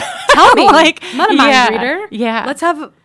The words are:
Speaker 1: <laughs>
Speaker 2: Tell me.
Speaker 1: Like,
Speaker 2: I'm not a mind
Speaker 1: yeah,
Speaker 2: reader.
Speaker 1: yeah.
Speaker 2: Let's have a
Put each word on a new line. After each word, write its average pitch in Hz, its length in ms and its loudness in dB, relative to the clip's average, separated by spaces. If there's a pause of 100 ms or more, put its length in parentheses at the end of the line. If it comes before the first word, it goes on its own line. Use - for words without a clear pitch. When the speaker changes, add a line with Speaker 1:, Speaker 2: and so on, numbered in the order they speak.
(120)
Speaker 1:
<laughs> - 180 -10
Speaker 2:
Tell 370 240 6
me. 415 140 2
Speaker 1:
Like, 311 360 2
Speaker 2:
I'm 359 140 -12
not 381 140 0
a - 40 0
mind 285 140 2
Speaker 1:
yeah, 254 200 2
Speaker 2:
reader. 262 420 -6
Speaker 1:
yeah. 226 340 -4
Speaker 2:
Let's 285 160 -8
have 330 220 -2
a - 80 -16 (140)